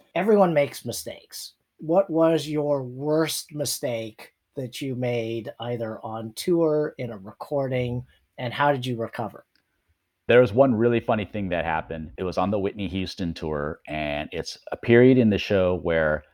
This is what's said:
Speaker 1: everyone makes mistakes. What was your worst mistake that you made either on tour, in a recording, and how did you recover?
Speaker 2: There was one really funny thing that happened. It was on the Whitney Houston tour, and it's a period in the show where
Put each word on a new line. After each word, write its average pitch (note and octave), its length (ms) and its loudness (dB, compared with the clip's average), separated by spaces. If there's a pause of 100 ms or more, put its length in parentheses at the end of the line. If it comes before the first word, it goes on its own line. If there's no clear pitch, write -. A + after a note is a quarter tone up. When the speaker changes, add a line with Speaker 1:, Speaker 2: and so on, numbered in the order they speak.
(140)
Speaker 1:
everyone G3 380 4
makes C#3+ 320 0
mistakes. - 680 -12 (240)
What E3+ 320 0
was D#3+ 380 2
your D3 340 -2
worst D3+ 720 -2
mistake A#2+ 800 -6 (220)
that B2+ 260 -8
you C3+ 140 -4
made A#2 540 -4 (100)
either A2+ 440 -6
on A2+ 300 -10
tour, D#3 640 0
in B2 120 -8
a A2 60 -12
recording, B2 880 -4 (320)
and B2 160 -6
how D3 200 2
did B2+ 120 -2
you B2 120 -4
recover? A2 500 -8 (800)
Speaker 2:
There A#2+ 140 8
was A2 120 4
one B2+ 220 6
really A#2 260 2
funny G#2+ 240 0
thing G2+ 260 -6
that E2+ 140 -2
happened. D#2+ 540 -6
It F#2+ 60 -4
was F2 120 -4
on F#2+ 140 2
the G#2+ 80 0
Whitney G2 300 -4
Houston F2 440 -4
tour, D2+ 540 -6
and D2+ 460 -4
it's - 260 -8 (140)
a - 40 -6
period B2 400 8
in A2+ 140 6
the G2 80 2
show F#2 380 2
where D#2+ 580 0